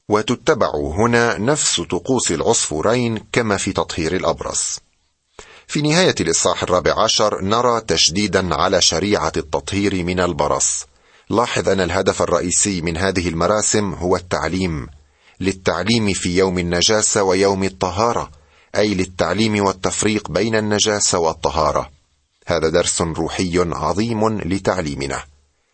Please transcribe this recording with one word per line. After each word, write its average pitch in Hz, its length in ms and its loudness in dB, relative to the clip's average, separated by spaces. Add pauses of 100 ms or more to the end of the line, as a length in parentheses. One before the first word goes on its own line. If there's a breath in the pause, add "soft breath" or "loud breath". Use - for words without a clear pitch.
وتتبع 104 680 2
هنا 107 640 2
نفس 123 440 0
طقوس 98 500 -2
العصفورين 110 840 0 (140)
كما 110 260 0
في 95 160 -4
تطهير 82 420 -2
الأبرص. - 640 -4 (880 loud breath)
في 151 140 -2
نهاية 151 400 4
الإصحاح 85 420 0
الرابع 87 400 2
عشر 107 380 2
نرى 117 400 0
تشديدا 95 720 0
على 87 260 2
شريعة 82 560 2
التطهير 90 680 -2
من 90 160 -2
البرص. 73 680 0 (440 soft breath)
لاحظ 101 400 0
أن 98 100 2
الهدف 95 420 0
الرئيسي 87 600 0
من 80 160 -2
هذه 92 320 0
المراسم 98 640 0
هو 87 220 0
التعليم، 92 720 -4 (520 soft breath)
للتعليم 95 720 0
في 87 240 -2
يوم 95 220 2
النجاسة 90 640 0
ويوم 95 400 2
الطهارة، 92 680 -2 (440 soft breath)
أي 104 180 2
للتعليم 95 720 0
والتفريق 95 640 -2
بين 110 240 0
النجاسة 104 640 0
والطهارة. 73 720 0 (560)
هذا 80 220 0
درس 87 320 0
روحي 82 560 -2
عظيم 95 800 0
لتعليمنا. 82 840 -2 (500)